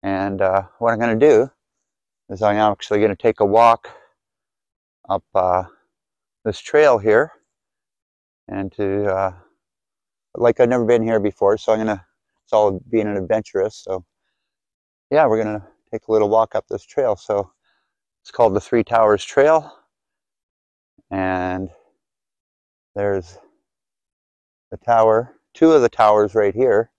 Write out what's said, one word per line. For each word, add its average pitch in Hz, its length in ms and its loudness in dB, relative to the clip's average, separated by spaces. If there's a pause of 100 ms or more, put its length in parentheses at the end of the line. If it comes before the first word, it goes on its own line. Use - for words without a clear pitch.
And, 98 400 -4
uh, 95 220 0 (160)
what 117 120 0
I'm 110 60 -4
gonna 117 160 -2
do 131 340 4 (800)
is 98 140 -10
I'm 104 140 0
actually 104 440 -2
gonna 104 140 0
take - 240 -2
a 107 60 2
walk 113 460 2 (1160)
up, 98 140 -6 (140)
uh, 92 260 0 (840)
this 107 140 -6
trail 147 400 2
here. 110 320 2 (1160)
And 98 240 -10
to, 101 320 -4
uh, 95 280 -4 (1000)
like, 117 240 0
I've 123 100 2
never 123 160 -2
been 113 200 0
here 113 160 0
before, 104 380 0
so - 140 -2
I'm 110 60 0
gonna, 107 260 -6 (380)
it's - 100 -10
all 104 280 0 (100)
being 110 160 -2
an 104 120 -6
adventurous. 104 580 -6
So 92 280 -10 (1080)
yeah, 151 140 2
we're 110 140 0
gonna 107 240 -8 (280)
take - 160 -12
a - 20 -6
little 107 180 2
walk 113 280 0
up 107 120 -6
this 104 140 -10
trail. 123 320 -4
So 101 380 -6 (680)
it's - 120 -20
called 104 240 0
the 104 40 -2
Three 117 220 -2
Towers 107 420 0
Trail. 156 480 0 (1400)
And 92 580 -6 (1200)
there's 101 440 -6 (1300)
the 107 60 -16
tower, 113 600 0 (180)
two 165 180 4
of 143 100 4
the 117 60 2
towers 107 460 2
right 101 200 0
here. 117 440 0